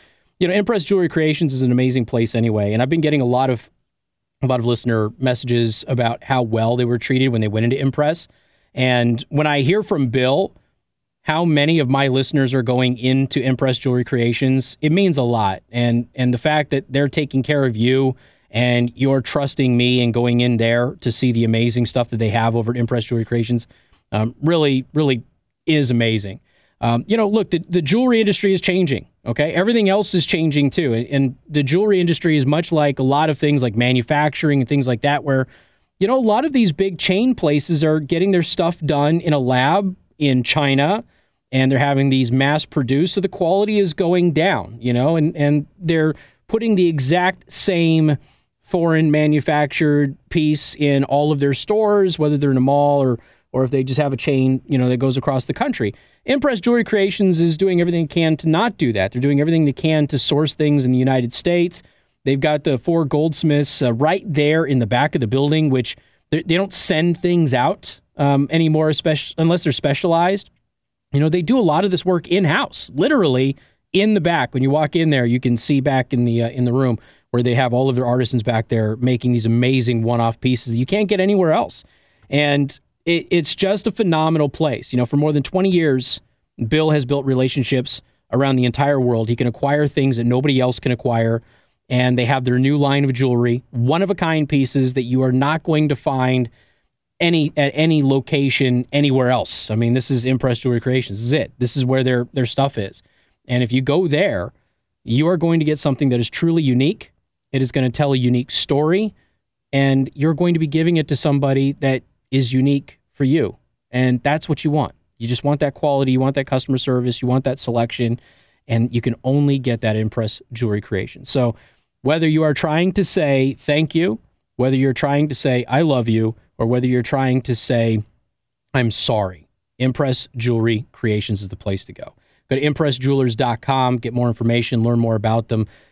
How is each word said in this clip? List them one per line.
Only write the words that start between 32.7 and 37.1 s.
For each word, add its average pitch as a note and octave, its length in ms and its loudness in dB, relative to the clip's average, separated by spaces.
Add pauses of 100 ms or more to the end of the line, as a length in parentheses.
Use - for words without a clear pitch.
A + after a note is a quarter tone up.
like D3 260 0
a C3+ 60 0
lot D3 260 2
of C#3+ 80 -4
things D3 240 2
like A2 140 -2
manufacturing C#3 840 0
and A#2+ 80 -2
things C#3 200 0
like A#2+ 140 -2
that, C#3+ 200 0
where, C3 240 0 (540)
you F#3+ 80 2
know, B3+ 80 2
a - 20 0
lot A3+ 260 2
of D#4 80 -4
these A#3 200 2
big F#3+ 260 -2
chain A#3 380 0